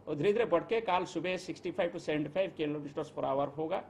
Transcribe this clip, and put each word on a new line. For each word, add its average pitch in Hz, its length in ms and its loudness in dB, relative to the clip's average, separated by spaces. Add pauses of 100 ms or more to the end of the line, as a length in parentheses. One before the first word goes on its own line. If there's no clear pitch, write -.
और 156 60 -2
धीरे-धीरे 202 300 4
बढ़ 170 180 4
के 226 180 0
काल 185 240 2
सुबह 175 320 -2
सिक्सटी 170 340 -6
फ़ाइव 175 200 2
to 175 80 -8
सेवेंटी 151 320 0
फ़ाइव 185 260 0
किलोमीटर 147 460 -2
per 143 220 -6
hour 139 340 0
होगा 160 320 -2